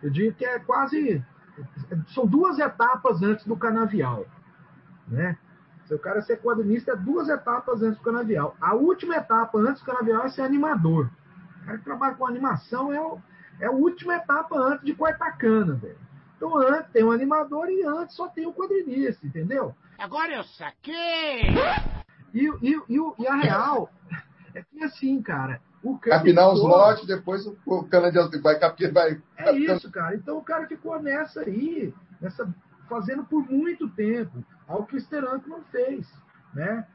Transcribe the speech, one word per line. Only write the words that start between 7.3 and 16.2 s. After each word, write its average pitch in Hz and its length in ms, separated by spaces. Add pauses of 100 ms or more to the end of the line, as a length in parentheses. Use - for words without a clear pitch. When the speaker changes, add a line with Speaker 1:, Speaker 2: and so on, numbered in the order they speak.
Speaker 1:
antes 220 140
do - 60
canavial. 226 560
A 175 140
última 339 420
etapa 226 420
antes 254 240
do - 40
canavial 233 400
é 262 40
ser 269 120
animador. 226 680 (520)
O - 40
cara 214 120
que - 60
trabalha 269 320
com 254 100
animação 254 680
é, 294 60
o, 320 200 (400)
é 202 80
a 247 40
última 349 440
etapa 311 420
antes 277 280
de 285 100
cortar 311 420
cana, 214 380
velho. - 220 (400)